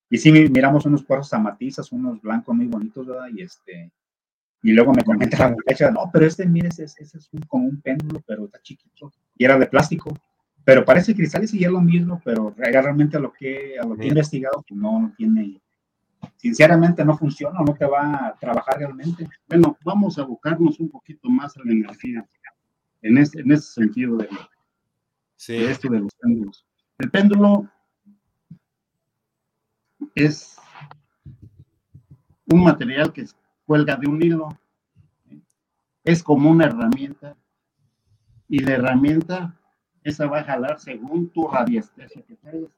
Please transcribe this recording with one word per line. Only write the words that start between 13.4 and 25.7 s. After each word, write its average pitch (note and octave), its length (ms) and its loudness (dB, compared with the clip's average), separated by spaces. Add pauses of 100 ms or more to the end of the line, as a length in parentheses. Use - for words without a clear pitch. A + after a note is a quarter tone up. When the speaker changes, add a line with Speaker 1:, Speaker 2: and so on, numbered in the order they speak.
Speaker 1:
a - 60 -6
lo A3+ 120 -8
que G#2+ 60 -12
he - 20 -4
Speaker 2:
Sí. C3+ 40 -4
Speaker 1:
investigado, C#3+ 580 -2
pues G2+ 140 -12
no, A2 200 -2
no A2 160 -4
tiene, A2 440 -2 (760)
sinceramente E3 680 4
no D#3 140 4
funciona, C#3+ 480 -4
no D3 80 0
te D3 100 -6
va C#3+ 440 -2
a - 100 -12
trabajar - 400 -4
realmente. D3+ 500 -10 (200)
Speaker 3:
Bueno, E3 360 4
vamos G3 340 -2
a C#3+ 40 -4
abocarnos D3+ 580 -2
un D#3+ 80 -6
poquito - 400 -16
más C3+ 280 -2
a C3+ 80 -20
la A#2 80 -4
energía, A2 520 -6 (800)
en A2+ 160 4
ese, D3 220 2
en C3 120 2
ese D3 200 0
sentido A#2 460 -2
de, G#2 100 -4 (1080)
Speaker 2:
Sí. - 180 -12
Speaker 3:
de A#2 160 -2